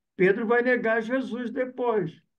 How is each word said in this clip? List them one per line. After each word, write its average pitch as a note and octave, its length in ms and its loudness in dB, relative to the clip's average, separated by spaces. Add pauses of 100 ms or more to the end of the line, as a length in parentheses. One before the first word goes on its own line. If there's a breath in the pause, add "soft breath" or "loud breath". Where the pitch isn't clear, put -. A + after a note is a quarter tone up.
(160)
Pedro G3 300 2
vai A#3+ 160 2
negar A#3 400 2
Jesus A#3 480 -4
depois, A#3+ 720 -4 (180)